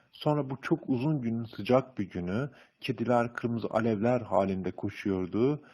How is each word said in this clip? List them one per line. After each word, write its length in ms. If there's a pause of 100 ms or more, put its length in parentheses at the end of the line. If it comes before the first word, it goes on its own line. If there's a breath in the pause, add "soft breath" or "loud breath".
(120 soft breath)
Sonra 380
bu 120
çok 280
uzun 320
günün 240
sıcak 520
bir 120
günü, 400 (300 loud breath)
kediler 540
kırmızı 360
alevler 520
halinde 500
koşuyordu. 920 (100)